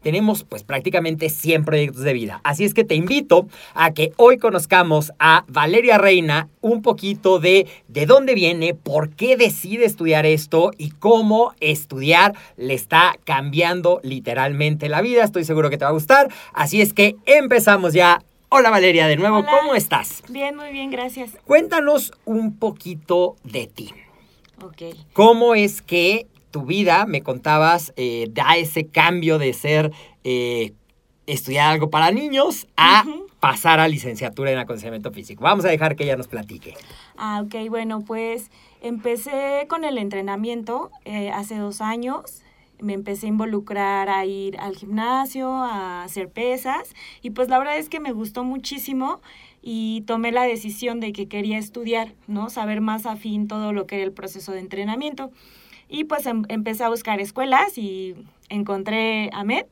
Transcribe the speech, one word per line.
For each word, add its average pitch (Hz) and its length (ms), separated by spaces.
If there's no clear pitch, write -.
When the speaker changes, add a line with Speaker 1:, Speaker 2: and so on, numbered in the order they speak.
Speaker 1:
tenemos, 208 400
pues, - 200
prácticamente 160 640
cien 156 360
proyectos 147 380
de 139 100
vida. 104 300
Así 151 220
es 196 100
que 226 80
te 196 100
invito 180 540
a 160 220
que 156 220
hoy 247 200
conozcamos 175 800
a 160 300
Valeria 202 500
Reina 170 520
un 220 220
poquito 196 560
de, 185 260
de 143 180
dónde 262 300
viene, 170 400
por 151 340
qué 247 280
decide 226 480
estudiar 160 420
esto 160 500
y 151 140
cómo 220 680
estudiar 156 760
le 127 180
está 160 480
cambiando 170 800
literalmente 139 840
la 151 140
vida. 233 220
Estoy 185 220
seguro 156 260
que 139 80
te 139 60
va 139 40
a 156 40
gustar. 269 360
Así 151 260
es 208 140
que 208 220
empezamos 220 680
ya. 175 280
Hola, 254 200
Valeria, 180 380
de 151 100
nuevo, 208 220
Speaker 2:
Hola. - 200
Speaker 1:
¿cómo 294 160
estás? - 540
Speaker 2:
Bien, 277 260
muy 294 160
bien, 277 180
gracias. 254 420
Speaker 1:
Cuéntanos 302 680
un 220 340
poquito 180 840
de 117 240
ti. - 260
Speaker 2:
Ok. 180 200
Speaker 1:
¿Cómo 233 420
es 208 280
que 180 460
tu 147 120
vida, 180 440
me 160 180
contabas, 156 760
eh, 117 340
da 143 240
ese 160 320
cambio 160 500
de 139 140
ser, 151 400
eh, 120 480
estudiar 147 480
algo 151 160
para 156 220
niños 277 560
a 185 280
Speaker 2:
Ujú. 320 200
Speaker 1:
pasar 160 400
a 160 80
licenciatura 127 640
en 131 60
acondicionamiento 113 520
físico? 104 320
Vamos 185 220
a - 20
dejar 156 300
que 147 80
ella 135 100
nos 123 140
platique. 107 440
Speaker 2:
Ah, 208 280
ok, 220 240
bueno, 220 360
pues 226 440
empecé 269 840
con 330 160
el 285 140
entrenamiento, 214 920
eh, 208 280
hace 208 260
dos 202 240
años. 233 600
Me 208 140
empecé 202 320
a 214 40
involucrar 208 800
a 196 200
ir 196 320
al 196 160
gimnasio, 254 760
a 202 540
hacer 180 260
pesas, 254 640
y 240 80
pues 247 180
la 254 80
verdad 285 220
es 311 100
que 320 100
me 285 120
gustó 220 320
muchísimo 269 760
y 226 380
tomé 226 300
la 247 120
decisión 233 560
de 220 120
que 202 160
quería 208 300
estudiar, 226 560
¿no? 208 240
Saber 214 280
más 220 280
afín 214 400
todo 214 260
lo 196 140
que 202 80
era 196 80
el 190 80
proceso 190 400
de 190 80
entrenamiento. 226 720
Y 302 140
pues 294 240
em-, 226 220
empecé 220 340
a 233 60
buscar 226 300
escuelas 262 600
y 190 340
encontré 208 880
amed 233 380